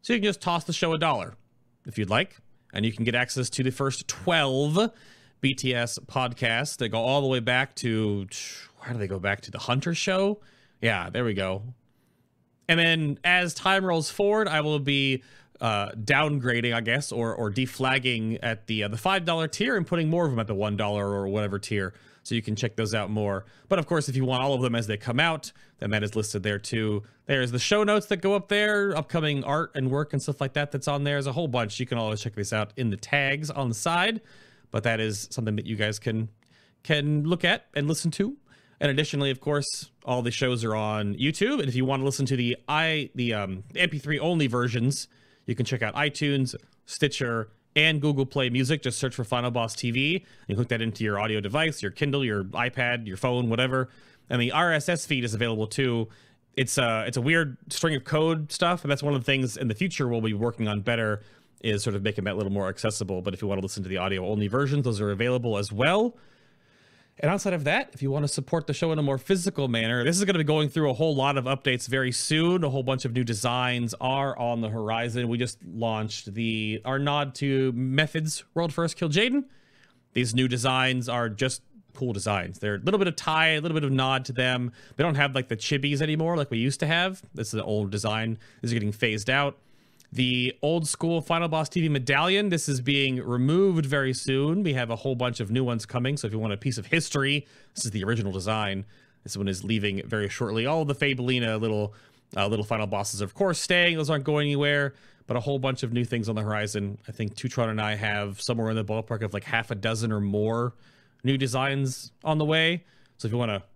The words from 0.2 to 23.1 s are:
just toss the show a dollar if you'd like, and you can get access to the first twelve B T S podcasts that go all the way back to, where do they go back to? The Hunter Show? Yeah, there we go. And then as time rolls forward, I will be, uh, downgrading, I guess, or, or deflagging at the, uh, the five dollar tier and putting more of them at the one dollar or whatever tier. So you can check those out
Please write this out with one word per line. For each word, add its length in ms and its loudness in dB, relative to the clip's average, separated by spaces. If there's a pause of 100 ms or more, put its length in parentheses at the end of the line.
just 120 0
toss 240 0
the 80 -4
show 220 2
a 40 0
dollar 380 0 (500)
if 120 -8
you'd 120 -2
like, 280 2 (360)
and 120 0
you 80 0
can 100 -2
get 120 2
access 340 0
to 140 -2
the 80 2
first 360 -4
twelve 840 2 (480)
B 140 2
T 220 0
S 320 -2
podcasts 720 0
that 120 -2
go 80 0
all 240 2
the 60 2
way 120 2
back 360 0
to, 500 0 (540)
where 140 -10
do 40 -6
they 100 -4
go 120 -4
back 220 0
to? 100 -16
The 80 -10
Hunter 340 0
Show? 460 0 (420)
Yeah, 300 0
there 120 -2
we 120 0
go. 260 -2 (1040)
And 120 4
then 440 2
as 300 2
time 320 2
rolls 240 0
forward, 380 2
I 140 2
will 180 0
be, 420 2 (400)
uh, 300 0
downgrading, 800 2
I 80 0
guess, 300 0
or, 240 -2
or 160 -2
deflagging 880 0
at 240 -4
the, 200 -2
uh, 20 -2
the 100 -4
five 280 0
dollar 220 0
tier 300 0
and 80 0
putting 240 0
more 160 2
of 60 2
them 80 0
at 80 -2
the 80 -2
one 200 0
dollar 320 0
or 200 0
whatever 320 -2
tier. 340 -2 (300)
So 100 -6
you 80 0
can 140 -2
check 200 -4
those 200 -2
out 160 -2